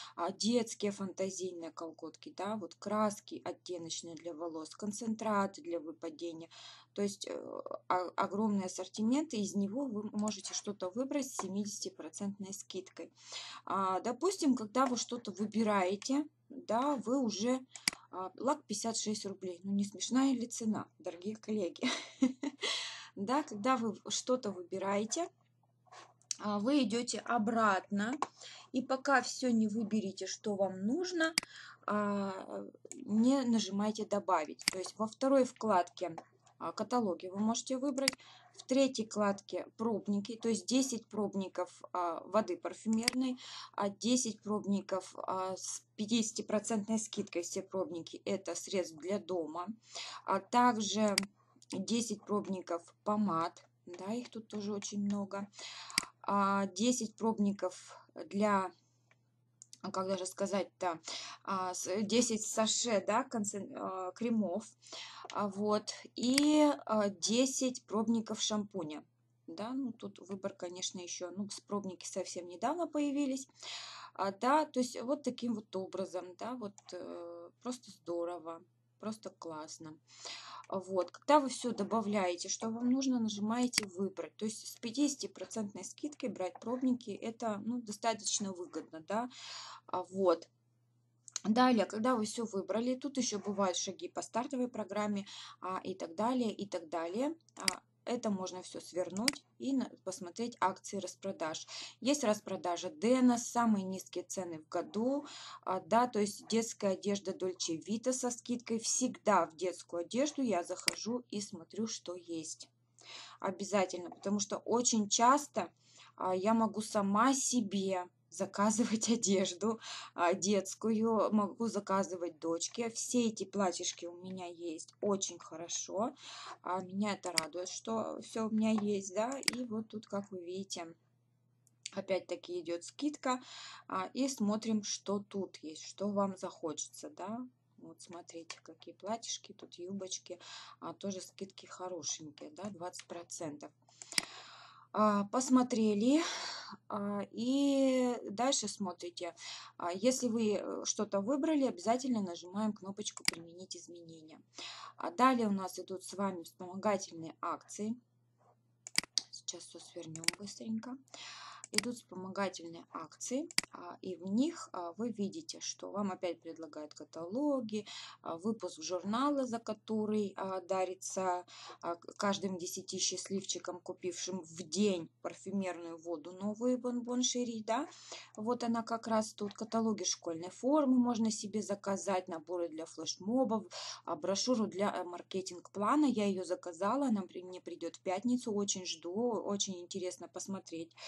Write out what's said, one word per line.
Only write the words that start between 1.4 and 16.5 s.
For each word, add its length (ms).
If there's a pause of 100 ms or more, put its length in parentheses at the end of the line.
колготки, 640
да, 180
вот 200
краски 720
оттеночные 720
для 180
волос, 420
концентраты 840
для 180
выпадения. 720 (440)
То 100
есть, 240
э, 60 (540)
о-, 280
огромный 500
ассортимент, 680
и 80
из 140
него 300
вы 320
можете 360
что-то 360
выбрать 380
с 100
семидесятипроцентной 1160
скидкой. 580 (540)
А, 340
допустим, 560
когда 320
вы 100
что-то 340
выбираете, 920 (240)
да, 460 (100)